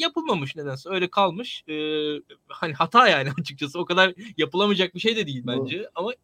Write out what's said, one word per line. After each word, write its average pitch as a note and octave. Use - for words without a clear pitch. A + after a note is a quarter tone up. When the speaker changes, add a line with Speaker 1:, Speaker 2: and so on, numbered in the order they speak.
Speaker 1:
yapılmamış C#4
nedense. C#3+
Öyle F3+
kalmış. G3
E, D#3
hani D#3+
hata G#3+
yani C#3+
<laughs> E3+
açıkçası. C#3+
O F3
kadar F3+
yapılamayacak F3+
bir F3+
şey A3+
de G3+
değil C3
Speaker 2:
Doğru. B2
Speaker 1:
bence. D3
Ama F#3+